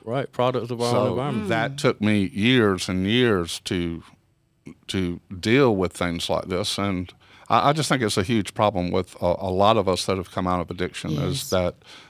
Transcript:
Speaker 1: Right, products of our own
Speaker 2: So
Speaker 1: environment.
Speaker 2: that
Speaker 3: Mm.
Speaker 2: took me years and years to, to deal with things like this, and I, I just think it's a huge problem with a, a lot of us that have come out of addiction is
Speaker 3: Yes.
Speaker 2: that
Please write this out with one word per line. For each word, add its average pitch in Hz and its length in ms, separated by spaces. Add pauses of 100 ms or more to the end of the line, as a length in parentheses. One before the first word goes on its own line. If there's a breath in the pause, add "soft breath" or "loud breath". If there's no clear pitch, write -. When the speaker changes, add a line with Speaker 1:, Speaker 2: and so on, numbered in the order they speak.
Speaker 1:
Right, 123 260
products 123 400
of 117 100
our 120 80
own 120 60
Speaker 2:
So 107 160
Speaker 1:
environment. 123 380
Speaker 2:
that 113 240
Speaker 3:
Mm. 139 60
Speaker 2:
took 139 220
me 104 320
years 104 560
and 92 180
years 107 580
to, 85 380 (840)
to 87 340 (180)
deal 117 380
with 90 160
things 87 380
like 80 160
this, 92 320
and 92 340 (380 soft breath)
I, 113 200
I - 40
just 156 160
think 143 120
it's 107 140
a 104 60
huge 104 320
problem 95 360
with 92 300
a, 87 200
a 95 100
lot 101 260
of 95 120
us 90 180
that 95 100
have 90 140
come 95 160
out 90 140
of 85 100
addiction - 420
is 76 60
Speaker 3:
Yes. - 320
Speaker 2:
that 90 240 (360 loud breath)